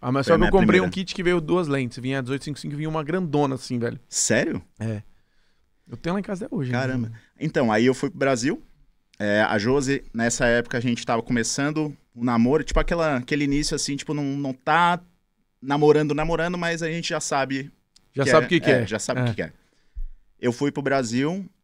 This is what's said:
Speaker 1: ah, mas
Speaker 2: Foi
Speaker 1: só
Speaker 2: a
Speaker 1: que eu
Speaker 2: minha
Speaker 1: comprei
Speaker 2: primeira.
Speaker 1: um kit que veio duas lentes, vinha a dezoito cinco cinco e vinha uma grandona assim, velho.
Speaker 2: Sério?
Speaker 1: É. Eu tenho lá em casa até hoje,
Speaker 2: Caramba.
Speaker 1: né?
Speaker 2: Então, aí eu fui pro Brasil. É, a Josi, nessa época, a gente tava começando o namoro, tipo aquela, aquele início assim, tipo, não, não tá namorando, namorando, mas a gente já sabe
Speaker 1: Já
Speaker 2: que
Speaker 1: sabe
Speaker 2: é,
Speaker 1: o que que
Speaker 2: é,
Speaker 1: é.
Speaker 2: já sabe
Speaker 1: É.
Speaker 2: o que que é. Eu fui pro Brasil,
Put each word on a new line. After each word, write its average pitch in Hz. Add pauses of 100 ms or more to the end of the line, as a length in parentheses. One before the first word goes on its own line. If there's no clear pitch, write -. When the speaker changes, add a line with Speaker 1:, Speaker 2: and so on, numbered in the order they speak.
Speaker 1:
ah, 123
mas 139
Speaker 2:
Foi 170
Speaker 1:
só -
Speaker 2:
a -
Speaker 1:
que -
eu -
Speaker 2:
minha -
Speaker 1:
comprei 123
Speaker 2:
primeira. 185
Speaker 1:
um 170
kit 190
que 190
veio 175
duas 165
lentes, 135
vinha 131
a 135
dezoito 135
cinco 147
cinco 151
e -
vinha 156
uma 156
grandona 147
assim, 123
velho. 117 (100)
Speaker 2:
Sério? 127 (180)
Speaker 1:
É. 110 (880)
Eu 120
tenho 165
lá 202
em -
casa 196
até -
hoje, 135
Speaker 2:
Caramba. 127
Speaker 1:
né? 113 (260)
Speaker 2:
Então, 143
aí 110
eu 127
fui 139
pro -
Brasil. 135 (560)
É, 104
a 107
Josi, 131
nessa 117
época, 117
a 120
gente 120
tava 117
começando 143 (180)
o 120
namoro, 123
tipo -
aquela, 160
aquele 143
início 143
assim, 143
tipo, 147
não, 147
não 139
tá 170 (640)
namorando, 147
namorando, 165
mas 170
a 165
gente 165
já 156
sabe 135 (400)
Speaker 1:
Já 135
Speaker 2:
que 139
Speaker 1:
sabe 139
Speaker 2:
é, -
Speaker 1:
o -
que 170
que 156
Speaker 2:
é, 127
Speaker 1:
é. 110
Speaker 2:
já 107
sabe 127
Speaker 1:
É. 123
Speaker 2:
o -
que 113
que 98
é. 80 (840)
Eu 120
fui 143
pro 143
Brasil, 139 (160)